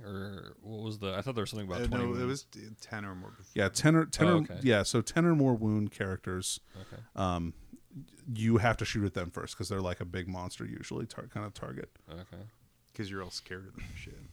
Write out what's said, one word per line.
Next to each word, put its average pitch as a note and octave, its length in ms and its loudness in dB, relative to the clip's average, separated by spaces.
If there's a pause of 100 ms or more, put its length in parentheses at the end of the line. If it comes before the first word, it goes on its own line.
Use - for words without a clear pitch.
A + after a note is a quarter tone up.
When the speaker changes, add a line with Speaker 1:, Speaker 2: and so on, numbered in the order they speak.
Speaker 1:
or G2 580 -8
what G#2+ 220 -10
was G#2+ 160 -4
the? G2 160 -2
I G2+ 60 0
thought C3 140 -4
there A2 60 2
was F#2+ 80 -2
something G#2+ 180 -6
about F2 140 -2
Speaker 2:
Uh, A#2+ 60 0
Speaker 1:
twenty B2 180 0
Speaker 2:
no, A#2+ 60 0
it A#2+ 60 -2
Speaker 1:
wounds. B2+ 80 0
Speaker 2:
was C#3 200 -2
t-, - 160 -16 (200)
ten G#2+ 220 -8
or F#2+ 120 -8
more F#2 160 -12
before. - 140 -20 (100)
Speaker 3:
Yeah, G2 140 4
ten D#3 260 6
or, D#3+ 100 6
ten - 220 2
Speaker 1:
Oh, F3+ 40 8
Speaker 3:
or, E3+ 100 6
Speaker 1:
okay. D3 200 -6
Speaker 3:
yeah, A2 220 6
so A2+ 180 4
ten E3 240 2
or E3+ 100 6
more C3 200 6
wound G#2+ 360 2
characters. F#2 680 -4 (200)
Speaker 1:
Okay. G2 220 -14 (140)
Speaker 3:
Um, F2 380 0 (800)
you A2+ 240 6
have A2 200 6
to G#2+ 80 -2
shoot G#2 200 0
at F#2+ 100 0
them F2 160 -2
first - 260 -8
'cause F2+ 120 -6
they're, G2 120 -2
like, F2+ 180 -2
a F#2 60 -6
big F2+ 220 -6
monster F#2 380 -8
usually - 420 -8
tar-, - 200 -14
kind G#2+ 200 -8
of G2+ 80 -12
target. - 340 -10 (200)
Speaker 1:
Okay. F2+ 340 -14 (500)
Speaker 2:
'Cause G2+ 160 -6
you're G2 140 -6
all F2+ 80 -10
scared F#2 360 -12
of - 80 -20
them - 140 -10
and - 80 -12
shit. - 220 -14 (140)